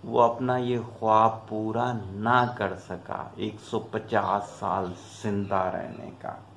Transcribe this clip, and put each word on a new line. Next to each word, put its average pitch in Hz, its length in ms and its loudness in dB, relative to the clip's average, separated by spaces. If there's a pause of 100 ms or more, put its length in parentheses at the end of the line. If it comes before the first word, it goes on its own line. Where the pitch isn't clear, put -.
वो 120 160 4
अपना 127 360 4
ये 123 220 0
ख्वाब 110 720 4
पूरा 110 420 -2
ना 110 540 2 (120)
कर 95 160 0
सका, - 640 -10
एक 107 220 -6
सौ - 180 -4
पचास 101 640 0
साल 92 520 -4 (280)
जिंदा 101 460 0
रहने - 420 -8
का। - 360 -12 (100)